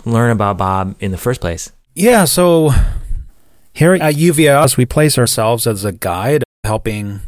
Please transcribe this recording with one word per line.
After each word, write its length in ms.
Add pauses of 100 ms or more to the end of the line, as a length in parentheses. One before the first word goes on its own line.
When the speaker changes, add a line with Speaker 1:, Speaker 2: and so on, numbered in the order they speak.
Speaker 1:
learn 260
about 260
Bob 420
in 120
the 60
first 240
place? 300 (220)
Speaker 2:
Yeah, 320
so 460 (1000)
here 200
at 220
U 180
V 140
S, 280
we 100
place 320
ourselves 500
as 180
a 60
guide, 520 (200)
helping 640